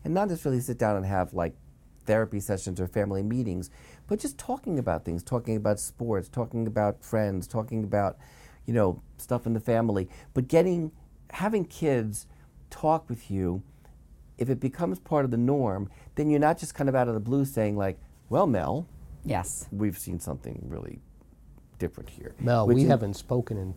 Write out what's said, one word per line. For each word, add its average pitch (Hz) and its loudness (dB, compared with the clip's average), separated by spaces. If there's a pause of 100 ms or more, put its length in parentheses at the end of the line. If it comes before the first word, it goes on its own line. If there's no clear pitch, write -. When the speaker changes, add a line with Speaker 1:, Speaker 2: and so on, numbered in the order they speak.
Speaker 1:
and 156 -2
not 196 2
necessarily 143 0
sit 123 -4
down 107 2
and 95 -2
have, 95 0
like, 85 -2 (500)
therapy 107 2
sessions 95 -4
or 92 -2
family 98 -2
meetings, 104 -2 (360)
but 214 -2
just - -8
talking 247 -4
about 90 -2
things, 85 -4
talking 117 -2
about 104 0
sports, 107 -4
talking 113 -4
about 104 0
friends, 101 -2
talking 110 -4
about, 101 0 (480)
you 117 0
know, 98 4 (160)
stuff - -4
in 117 2
the 107 0
family, 110 2 (260)
but 127 2
getting, 165 4 (380)
having 202 0
kids 117 0 (440)
talk 156 0
with 117 -8
you, 95 0 (760)
if 120 0
it 131 0
becomes 175 -2
part 147 2
of 127 0
the 117 0
norm, 120 2 (260)
then 151 2
you're 147 6
not 151 4
just - -12
kind 139 0
of 131 2
out 123 4
of 113 0
the 110 0
blue 131 2
saying, 107 0
like, 98 0 (320)
"Well, 170 4
Mel, 107 0 (380)
Speaker 2:
Yes. 95 -4
Speaker 1:
we've 101 -2
seen 87 -8
something 65 -8
really - -10 (800)
different - -6
here." - -16
Speaker 3:
"Mel, 120 4
Speaker 1:
Which 120 8
Speaker 3:
we 135 6
Speaker 1:
in 160 6
Speaker 3:
haven't 113 2
spoken 120 -2
in 92 -6